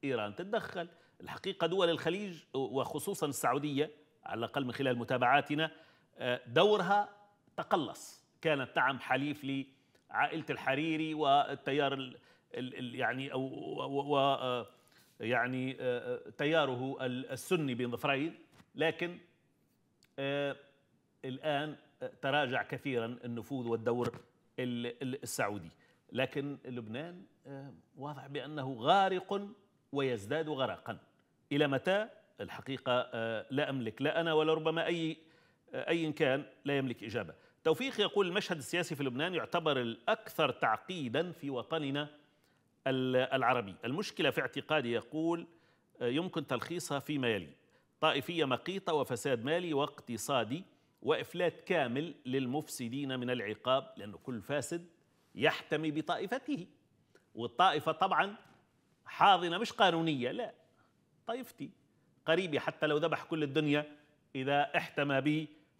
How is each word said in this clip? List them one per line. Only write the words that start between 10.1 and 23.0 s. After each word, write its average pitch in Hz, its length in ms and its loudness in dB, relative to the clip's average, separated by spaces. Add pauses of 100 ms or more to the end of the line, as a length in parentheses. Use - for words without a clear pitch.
لعائلة 147 380 0
الحريري 156 640 0
والتيار 143 800 2
ال-، 131 240 -8 (360)
ال-، 127 260 -6
ال-، 120 160 -8
يعني، 127 360 -2
أو، 131 100 -2
و-، 139 720 -4
و-، 143 40 6
آه، 127 500 2 (520)
يعني، 127 600 0
آه، 123 360 -2
آه، - 220 -12
تياره 139 640 2
ال-، 127 300 -4
السني 139 440 0
بن 120 160 -2
ظفرين، 139 480 -2 (360)
لكن، 165 420 -2 (1000)
آه، 139 360 -2 (720)
الآن، 143 500 -2 (260)
آه، 127 100 -6 (100)
تراجع 135 420 2
كثيرًا 123 640 -2